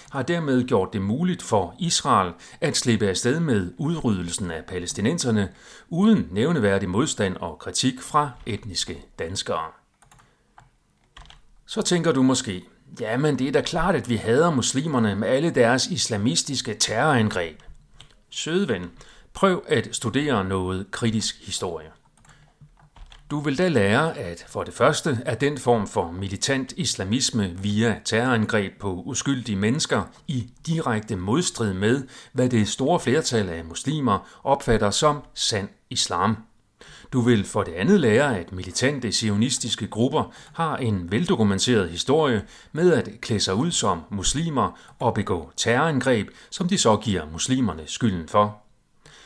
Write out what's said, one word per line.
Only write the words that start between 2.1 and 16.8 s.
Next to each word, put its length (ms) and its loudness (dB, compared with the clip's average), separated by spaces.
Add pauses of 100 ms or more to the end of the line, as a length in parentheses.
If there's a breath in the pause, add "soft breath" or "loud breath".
at 160 0
slippe 320 2
afsted 320 0
med 380 0
udryddelsen 720 -2
af 140 -8
palæstinenserne, 840 0 (400 loud breath)
uden 420 4
nævneværdig 580 2
modstand 480 -2
og 220 -10
kritik 420 -2
fra 300 0 (160)
etniske 580 -8 (140)
danskere. 460 -6 (2000 soft breath)
Så 120 -4
tænker 300 2
du 100 2
måske, 420 0 (360)
"Jamen, 380 0
det 100 -2
er 40 -4
da 80 4
klart, 340 0
at 140 -2
vi 80 2
hader 340 4
muslimerne 680 0
med 120 -2
alle 220 2
deres 360 4
islamistiske 880 -2
terrorangreb." 880 0 (680 loud breath)